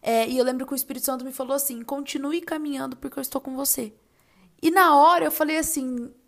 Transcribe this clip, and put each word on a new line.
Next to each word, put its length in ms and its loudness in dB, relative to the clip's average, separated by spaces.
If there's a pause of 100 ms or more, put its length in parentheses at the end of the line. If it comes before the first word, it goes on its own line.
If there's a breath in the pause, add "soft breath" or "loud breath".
É, 280 0
e 100 -2
eu 60 4
lembro 200 -2
que 80 -8
o 40 -4
Espírito 300 -6
Santo 180 -4
me 80 -10
falou 240 -4
assim, 260 -4
"Continue 580 -6
caminhando 560 -6
porque 220 -10
eu 40 -8
estou 180 -6
com 160 -10
você." 360 -4 (680 soft breath)
E 80 4
na 240 6
hora 300 8
eu 80 0
falei 240 0
assim 560 -4 (160)